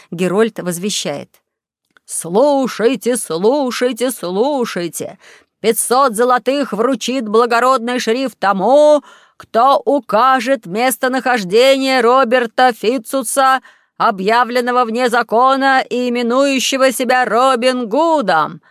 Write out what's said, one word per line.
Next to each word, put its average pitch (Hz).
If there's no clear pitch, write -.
Герольд 185
возвещает: 170
"Слушайте, 247
слушайте, 240
слушайте! 196
Пятьсот 233
золотых 254
вручит 240
благородный 240
шериф 254
тому, 269
кто 247
укажет 262
местонахождение 254
Роберта 247
Фитцуса, 262
объявленного 240
вне 233
закона 262
и 247
именующего 262
себя 254
Робин 247
Гудом. 196